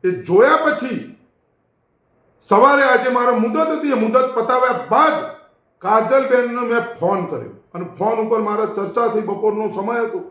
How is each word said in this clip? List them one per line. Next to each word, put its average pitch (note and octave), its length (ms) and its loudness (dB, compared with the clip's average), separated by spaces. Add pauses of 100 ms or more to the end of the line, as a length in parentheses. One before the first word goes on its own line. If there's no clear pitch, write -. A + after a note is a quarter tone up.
એ F3+ 60 2
જોયા F#3+ 460 4
પછી C#4 600 -4 (1300)
સવારે C#4 400 4
આજે B3+ 260 2
મારે B3 220 0
મુદત A3+ 260 0
હતી, D#4 340 -2
એ C4 40 2
મુદત A#3 400 0
પતાવ્યા B3 560 0
બાદ D4 240 4 (640)
કાજલબેનને B3 840 0
મેં A#3 200 0 (200)
ફોન F3+ 260 -2
કર્યો C3+ 300 -10 (180)
અને F3 100 -10 (140)
ફોન A3 280 -2
ઉપર A3 120 0
મારા G#3 260 -2
ચર્ચા G#3+ 440 -2
થઈ. G#3+ 120 -2
બપોરનો G#3+ 480 -2
સમય G#3+ 320 -4
હતો A3 200 -4 (100)